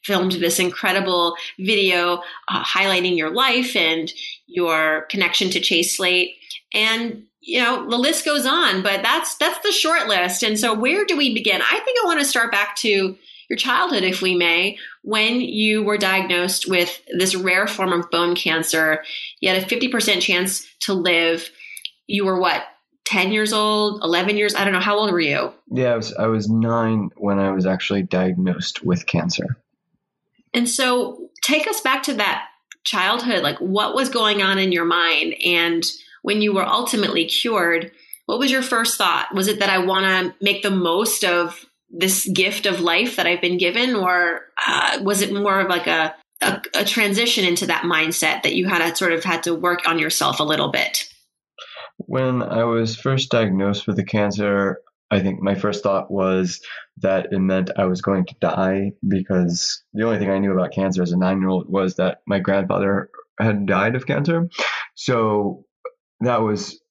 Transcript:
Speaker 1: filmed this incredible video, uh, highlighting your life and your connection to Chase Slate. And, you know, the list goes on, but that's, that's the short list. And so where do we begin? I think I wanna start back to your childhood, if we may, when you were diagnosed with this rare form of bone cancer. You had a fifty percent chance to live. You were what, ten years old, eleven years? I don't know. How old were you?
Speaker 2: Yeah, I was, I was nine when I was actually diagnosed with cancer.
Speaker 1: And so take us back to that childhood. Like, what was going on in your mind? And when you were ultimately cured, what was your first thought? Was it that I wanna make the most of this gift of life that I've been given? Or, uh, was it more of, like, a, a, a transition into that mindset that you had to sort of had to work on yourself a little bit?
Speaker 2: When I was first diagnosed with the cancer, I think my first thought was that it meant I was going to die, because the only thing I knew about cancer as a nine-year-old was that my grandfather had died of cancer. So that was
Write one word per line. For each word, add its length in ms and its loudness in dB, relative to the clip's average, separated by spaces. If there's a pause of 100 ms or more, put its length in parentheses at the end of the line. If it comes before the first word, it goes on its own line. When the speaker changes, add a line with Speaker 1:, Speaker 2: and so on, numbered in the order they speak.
Speaker 1:
filmed 280 0
this 260 0
incredible 760 0 (240)
video, 640 2 (260)
uh, 140 -2
highlighting 520 2
your 140 0
life 460 0
and 360 0 (360)
your 640 2
connection 400 2
to 80 0
Chase 360 2
Slate. 380 0 (400)
And, 520 -2 (160)
you 200 -2
know, 260 0
the 100 0
list 280 0
goes 220 0
on, 340 2
but 220 0
that's, 320 0
that's 240 -2
the 120 -2
short 360 0
list. 340 0
And 180 0
so 140 2
where 320 0
do 100 0
we 200 2
begin? 260 0
I 240 2
think 160 0
I 60 0
wanna 180 0
start 260 0
back 260 -2
to 380 0 (360)
your 60 -4
childhood, 460 0
if 160 0
we 140 0
may, 460 2 (240)
when 380 0
you 420 0
were 160 0
diagnosed 680 0
with 320 0 (160)
this 200 2
rare 320 0
form 260 -2
of 160 -2
bone 260 2
cancer. 680 0 (380)
You 120 2
had 80 2
a 60 -8
fifty 220 0
percent 340 0
chance 420 0 (160)
to 140 -2
live. 560 0 (540)
You 200 -2
were 120 0
what, 260 0 (420)
ten 260 0
years 220 0
old, 500 0
eleven 320 2
years? 200 0
I 100 2
don't 80 2
know. 80 2
How 160 2
old 120 2
were 120 2
you? 320 0 (180)
Speaker 2:
Yeah, 220 2
I 20 2
was, 200 -6
I 120 0
was 220 0
nine 680 2
when 240 0
I 120 2
was 140 0
actually 380 0
diagnosed 800 -2
with 220 0
cancer. 520 -2 (960)
Speaker 1:
And 160 0
so 600 -2 (140)
take 220 2
us 140 -2
back 240 -2
to 120 -4
that 300 -2 (380)
childhood. 580 0
Like, 180 -2
what 360 0
was 140 0
going 320 2
on 160 2
in 160 2
your 100 0
mind? 520 2 (100)
And 400 2 (380)
when 180 0
you 120 2
were 140 0
ultimately 560 0
cured, 680 0 (340)
what 120 -2
was 140 2
your 100 2
first 360 -2
thought? 360 0
Was 140 0
it 120 -2
that 100 2
I 80 4
wanna 640 0
make 200 0
the 100 0
most 520 0
of 420 -2 (240)
this 440 -2
gift 320 0
of 160 0
life 340 0
that 120 0
I've 140 0
been 160 0
given? 380 0
Or, 460 2 (260)
uh, 360 0
was 180 2
it 100 -2
more 300 0
of, 80 0
like, 180 0
a, 260 0 (280)
a, 200 0 (140)
a 80 2
transition 600 0
into 220 0
that 160 0
mindset 600 0
that 120 0
you 120 0
had 180 2
to 80 -2
sort 200 0
of 100 -2
had 200 0
to 120 0
work 320 0
on 120 0
yourself 420 0
a 20 2
little 260 0
bit? 380 -2 (1000)
Speaker 2:
When 340 -2
I 220 -2
was 320 0
first 340 -2
diagnosed 580 2
with 80 0
the 100 0
cancer, 720 0 (320)
I 80 4
think 220 -2
my 140 2
first 280 -2
thought 280 0
was 500 0 (360)
that 340 0
it 80 0
meant 380 0
I 80 2
was 160 -2
going 260 0
to 120 -16
die, 540 0 (140)
because 760 0 (100)
the 100 -2
only 160 0
thing 100 0
I 100 2
knew 120 2
about 200 0
cancer 320 0
as 80 -2
a 60 2
nine-year-old 520 0
was 260 0
that 320 0
my 120 0
grandfather 720 0 (300)
had 260 2
died 300 0
of 100 -4
cancer. 440 0 (460)
So 720 0 (560)
that 200 2
was 380 -2 (120)